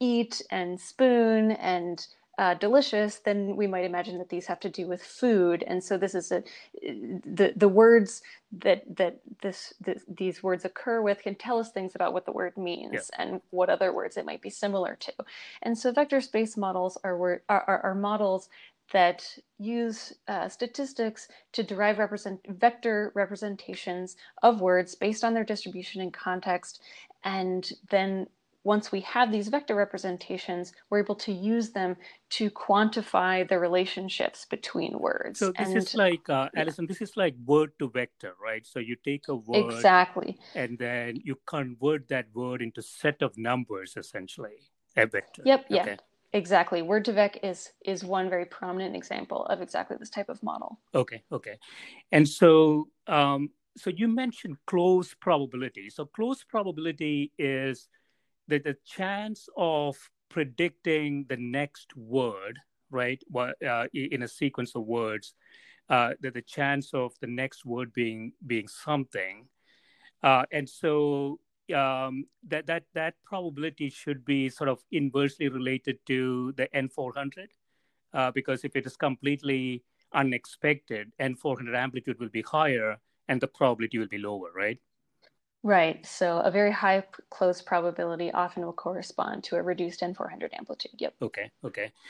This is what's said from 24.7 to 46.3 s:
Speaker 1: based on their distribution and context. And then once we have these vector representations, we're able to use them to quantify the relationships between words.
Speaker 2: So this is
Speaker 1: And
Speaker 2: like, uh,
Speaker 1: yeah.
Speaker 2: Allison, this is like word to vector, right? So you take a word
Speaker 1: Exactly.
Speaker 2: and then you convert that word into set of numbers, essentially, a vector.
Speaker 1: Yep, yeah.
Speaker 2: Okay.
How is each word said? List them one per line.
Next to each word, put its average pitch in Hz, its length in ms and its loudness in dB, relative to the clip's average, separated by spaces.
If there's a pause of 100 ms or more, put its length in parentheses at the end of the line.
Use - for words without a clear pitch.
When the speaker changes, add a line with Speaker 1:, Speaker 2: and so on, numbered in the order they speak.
Speaker 1:
based 214 300 -2
on 233 100 4
their 226 100 2
distribution 196 580 -8
and 180 120 -6
context. 180 680 -4 (420)
And 185 440 -2 (220)
then 190 380 0 (360)
once 208 280 0
we 196 100 -2
have 240 300 2
these 208 160 -2
vector 285 260 -2
representations, 180 1000 -4 (160)
we're 208 100 4
able 208 160 0
to 208 160 -6
use 220 400 0
them 180 260 -2 (320)
to 208 220 0
quantify 190 960 4
the 185 100 4
relationships 180 880 0
between - 540 -4
words. - 400 -2
Speaker 2:
So 196 120 0
this 190 180 -2
is 190 240 0
Speaker 1:
And - 20 -4
Speaker 2:
like, 185 340 2
uh, 139 240 0
Speaker 1:
yeah. 160 80 -2
Speaker 2:
Allison, 160 240 -4
this 180 160 -6
is 208 160 -10
like 175 260 0
word 151 360 4
to 139 100 -4
vector, 113 500 -6
right? 110 280 -8
So - 100 -12
you 120 260 -6
take 143 260 -6
a 143 60 -4
word 117 380 0
Speaker 1:
Exactly. 180 640 6 (160)
Speaker 2:
and 120 240 -6
then 120 460 -4
you 135 240 -6
convert 139 600 -2
that 127 260 -2
word 123 260 -4
into 113 220 -8
set - 400 -2
of 131 120 -2
numbers, 113 640 -4
essentially, 104 600 -12 (380)
a 110 120 4
vector. - 360 -6
Speaker 1:
Yep, 269 260 4
yeah. 175 120 2
Speaker 2:
Okay. 202 160 -4 (360)